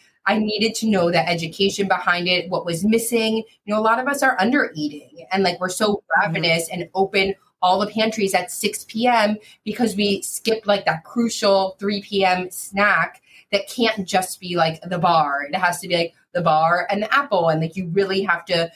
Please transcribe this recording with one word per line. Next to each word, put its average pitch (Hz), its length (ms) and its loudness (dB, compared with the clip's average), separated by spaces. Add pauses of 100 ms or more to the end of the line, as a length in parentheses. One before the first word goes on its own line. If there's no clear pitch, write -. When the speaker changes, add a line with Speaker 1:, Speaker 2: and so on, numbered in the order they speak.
(240)
Speaker 1:
I 214 140 2
needed 214 380 0
to 226 100 -2
know 185 240 4
the 165 180 2
education 185 600 0
behind 175 400 0
it, 175 200 0
what 170 160 -4
was 170 200 -4
missing. 220 540 2 (260)
You 208 100 -2
know, 214 60 2
a - 20 -2
lot 220 160 2
of 254 80 -4
us 277 160 -2
are 262 180 2
under 240 320 2
eating - 600 -10
and, 190 100 2
like, 175 160 0
we're 180 100 -4
so 208 260 0
Speaker 2:
Mm-hmm. - 260 -2
Speaker 1:
ravenous 170 480 0
and 175 260 -8
open 196 400 0 (260)
all 185 200 2
the 208 80 -2
pantries 220 440 0
at 180 200 -2
six - 320 -4
P 233 240 -2
M 214 280 2 (280)
because 214 320 -2
we 202 260 0
skip, - 420 -4
like, 202 200 2
that 160 180 -2
crucial 196 760 0
three 202 220 -2
P 196 220 0
M 180 280 0
snack 190 680 0 (300)
that 196 180 -2
can't 220 380 -2
just 185 320 -2
be, 175 160 -8
like, 160 280 0
the 180 160 -6
bar. 156 440 2
It 143 140 -6
has 175 240 0
to 175 80 -12
be, 175 80 0
like, 170 180 -2 (180)
the 175 80 -2
bar 165 480 2
and 208 140 -2
the 214 100 -2
apple. 208 360 2
And, 160 120 2
like, 165 140 -4
you 185 140 -6
really 190 340 0
have 170 220 0
to 170 320 -2